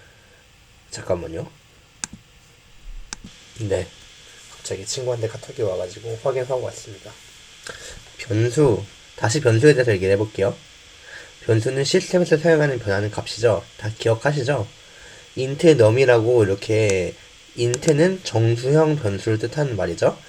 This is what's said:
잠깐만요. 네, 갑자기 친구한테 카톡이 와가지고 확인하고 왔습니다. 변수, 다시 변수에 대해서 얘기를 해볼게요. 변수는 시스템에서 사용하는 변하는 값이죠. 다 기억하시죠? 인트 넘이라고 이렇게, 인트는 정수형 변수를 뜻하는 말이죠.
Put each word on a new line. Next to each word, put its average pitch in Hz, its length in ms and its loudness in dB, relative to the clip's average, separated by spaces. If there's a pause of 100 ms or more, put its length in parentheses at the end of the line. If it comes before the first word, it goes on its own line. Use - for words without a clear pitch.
(920)
잠깐만요. 165 580 -8 (2250)
네, 90 180 -2 (640)
갑자기 98 340 -12
친구한테 120 440 -4
카톡이 - 340 -10
와가지고 101 640 -6
확인하고 127 380 -2
왔습니다. 104 500 -14 (1080)
변수, 117 640 2 (320)
다시 131 260 -2
변수에 131 340 6
대해서 123 180 2
얘기를 95 220 2
해볼게요. 104 420 -2 (880)
변수는 131 400 0
시스템에서 180 540 2
사용하는 151 420 2
변하는 104 320 -2
값이죠. 107 500 0 (140)
다 107 200 -8
기억하시죠? 127 720 -2 (720)
인트 139 400 4
넘이라고 117 680 4
이렇게, 98 720 0 (400)
인트는 147 720 0
정수형 127 720 2
변수를 107 420 -2
뜻하는 120 380 -4
말이죠. 90 420 -2 (100)